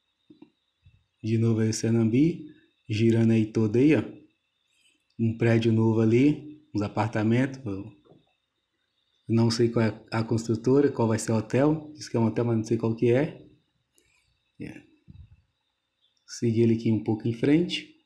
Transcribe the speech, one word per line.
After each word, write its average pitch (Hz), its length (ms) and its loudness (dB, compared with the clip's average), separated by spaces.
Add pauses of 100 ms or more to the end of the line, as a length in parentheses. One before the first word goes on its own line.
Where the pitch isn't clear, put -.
(1200)
De 113 160 0
novo 113 220 2
aí 110 80 2
o 110 60 -2
Sernambi, 117 720 0 (420)
girando 113 440 2
aí 110 140 2
todo 110 300 0
aí, 143 180 4
ó. 117 80 0 (1160)
Um 113 180 -2
prédio 113 360 2
novo 110 280 2
ali, 127 760 0
uns 104 80 -2
apartamentos. 110 840 -2
Eu 101 300 -10 (1300)
não 113 220 2
sei 117 200 0
qual 117 140 0
é - 260 -4
a 113 140 -4
construtora, 127 680 0
qual 120 160 -2
vai 110 120 0
ser - 140 -4
o 110 40 0
hotel. 147 580 -2
Diz - 140 -16
que - 80 -6
é 117 40 2
um 113 60 2
hotel, 117 200 -2
mas 117 100 0
não 110 80 -2
sei 117 140 -2
qual 113 180 -2
que 120 160 2
é. 143 340 -2 (1120)
É. - 240 -16 (1400)
Seguir 117 360 0
ele 117 120 4
aqui 113 160 -2
um 107 140 0
pouco 113 240 -2
em 117 40 -2
frente. 156 600 -2 (120)